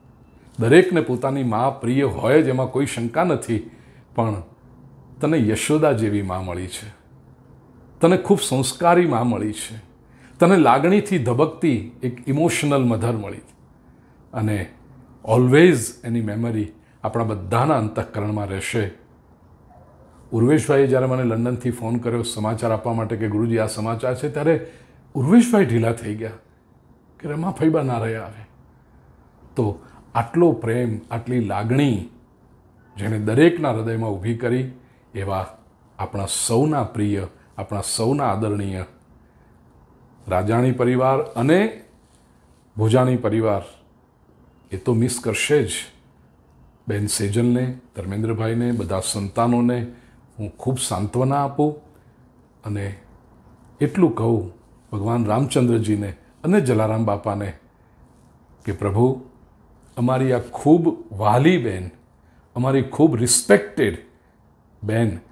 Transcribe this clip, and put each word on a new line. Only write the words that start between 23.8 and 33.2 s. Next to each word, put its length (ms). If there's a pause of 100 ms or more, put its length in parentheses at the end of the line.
છે," 140
ત્યારે 380 (460)
ઉર્વેશભાઈ 520
ઢીલા 260
થઈ 240
ગયા 160 (880)
કે, 80
"રમા 240
ફૈબા 300
ના 180
રહ્યા 260
હવે." 200 (1120)
તો 240 (360)
આટલો 360
પ્રેમ, 480 (120)
આટલી 280
લાગણી 720 (880)
જેણે 220
દરેકના 520